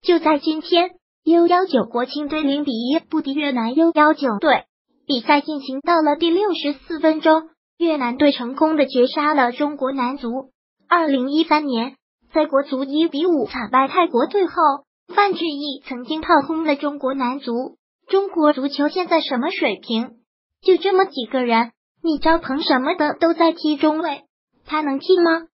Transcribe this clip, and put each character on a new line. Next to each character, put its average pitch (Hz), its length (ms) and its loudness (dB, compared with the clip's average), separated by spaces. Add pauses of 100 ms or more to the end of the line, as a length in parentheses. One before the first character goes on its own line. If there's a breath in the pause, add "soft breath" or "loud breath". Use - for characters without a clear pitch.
就 339 180 2
在 311 200 2
今 311 220 -4
天 349 300 0 (340)
，U 339 220 6
幺 359 180 4
九 254 180 0
国 240 220 -4
青 285 240 -8
队 311 120 -4
零 285 220 0
比 285 80 -4
一 247 280 -2
不 311 220 -4
敌 269 120 -6
越 285 180 -2
南 240 240 -2
U 330 180 4
幺 302 200 4
九 247 260 -2
队。 269 240 2 (420)
比 262 140 -2
赛 294 220 2
进 302 200 -8
行 269 200 -10
到 339 200 2
了 294 140 2
第 339 140 0
六 381 240 0
十 294 180 -4
四 302 280 -10
分 311 200 2
钟， 320 300 2 (280)
越 330 200 0
南 247 180 -4
队 285 160 4
成 254 240 -6
功 311 220 2
的 285 80 4
绝 254 220 2
杀 302 260 -2
了 254 180 2
中 294 240 -4
国 269 160 -4
男 262 240 -4
足。 262 360 -8 (360)
二 339 200 2
零 269 240 0
一 320 120 2
三 302 220 0
年， 254 300 -4 (360)
在 302 140 2
国 277 180 0
足 269 220 -4
一 302 240 0
比 294 160 -4
五 330 200 0
惨 233 240 -10
败 269 200 2
泰 339 180 0
国 262 180 0
队 370 220 0
后， - 60 -8 (600)
范 403 200 2
志 330 120 -4
毅 285 400 -8
曾 247 200 -12
经 320 160 -6
炮 311 260 4
轰 320 160 -4
了 294 140 0
中 294 200 -6
国 269 160 -4
男 262 260 -4
足 247 120 -8 (560)
：“中 392 220 0
国 302 240 2
足 277 160 -2
球 285 180 -2
现 349 200 -2
在 330 120 2
什 285 180 -4
么 277 140 -2
水 233 300 -2
平？ 233 300 -4 (500)
就 370 160 4
这 392 160 0
么 381 100 4
几 269 220 -4
个 254 180 -2
人， 233 280 2 (300)
你 311 180 0
赵 320 180 4
鹏 302 240 -4
什 269 180 2
么 294 160 -2
的 302 240 0
都 339 140 2
在 330 180 2
踢 302 240 -2
中 311 240 2
卫， 311 220 -6 (440)
他 302 140 -4
能 277 200 -4
踢 359 200 2
吗？ 330 280 0 (100)